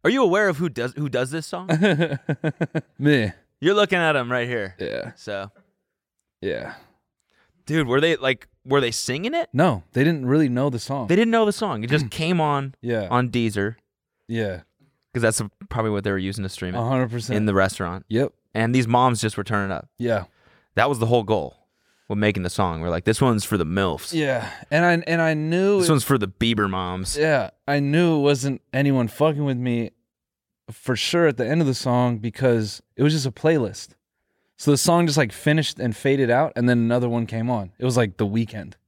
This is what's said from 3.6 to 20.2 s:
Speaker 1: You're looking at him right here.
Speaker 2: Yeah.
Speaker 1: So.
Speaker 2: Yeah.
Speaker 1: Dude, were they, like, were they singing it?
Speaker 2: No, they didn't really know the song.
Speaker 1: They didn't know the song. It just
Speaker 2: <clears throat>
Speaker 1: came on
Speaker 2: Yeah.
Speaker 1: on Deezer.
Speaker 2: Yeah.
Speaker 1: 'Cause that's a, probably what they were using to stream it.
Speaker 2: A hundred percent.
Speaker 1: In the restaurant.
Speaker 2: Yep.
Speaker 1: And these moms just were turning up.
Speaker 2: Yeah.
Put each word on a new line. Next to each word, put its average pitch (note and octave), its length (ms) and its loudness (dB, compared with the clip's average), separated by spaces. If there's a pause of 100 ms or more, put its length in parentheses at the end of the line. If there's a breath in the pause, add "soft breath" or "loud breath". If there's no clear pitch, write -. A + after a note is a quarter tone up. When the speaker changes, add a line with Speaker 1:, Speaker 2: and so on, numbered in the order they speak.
Speaker 1:
You're F3+ 140 2
looking G3+ 240 2
at D#3 180 2
him B2 160 -2
right B2 160 -2
here. G#2 300 -4
Speaker 2:
Yeah. D2 360 -8
Speaker 1:
So. G2+ 360 -10 (880)
Speaker 2:
Yeah. D2+ 320 -6 (920 loud breath)
Speaker 1:
Dude, D3+ 200 0
were C3 140 2
they, D#3+ 160 2
like, C3 320 -2 (160)
were C#3 160 2
they A#2 120 0
singing F3 420 -4
it? E4+ 180 -4
Speaker 2:
No, C3 300 2 (100)
they C3 120 2
didn't D3+ 200 2
really C#3+ 240 4
know B2+ 220 0
the A#2+ 80 -6
song. C3+ 300 -6
Speaker 1:
They F3 80 4
didn't A3+ 160 4
know A3+ 120 4
the G#3 80 2
song. C#3 320 -4
It A#2+ 60 -6
just C#3+ 200 2
Speaker 2:
<clears throat> - 0 -
Speaker 1:
came E3+ 300 -2
on C#3 400 -2
Speaker 2:
Yeah. A2+ 300 -4
Speaker 1:
on B2 180 2
Deezer. A2 480 -2 (500)
Speaker 2:
Yeah. G#2 360 -4 (500)
Speaker 1:
'Cause B2 80 -4
that's A2 220 0
a, G2+ 80 -8 (180)
probably A2 220 -4
what G2+ 140 -2
they G2+ 80 -2
were G2 40 -2
using F#2+ 280 -6
to F#2+ 40 -6
stream F2+ 260 -8
it. A2+ 40 -4
Speaker 2:
A A#2 40 -4
hundred B2+ 280 -2
percent. A2 260 -6
Speaker 1:
In G#2+ 80 0
the G#2 80 2
restaurant. F#2+ 560 0
Speaker 2:
Yep. A#2+ 240 0 (220)
Speaker 1:
And A2+ 200 0
these B2 140 2
moms A#2+ 320 4
just A2 160 -2
were G2+ 80 -6
turning G2+ 260 -4
up. - 280 -8
Speaker 2:
Yeah. A2+ 260 -2 (520 soft breath)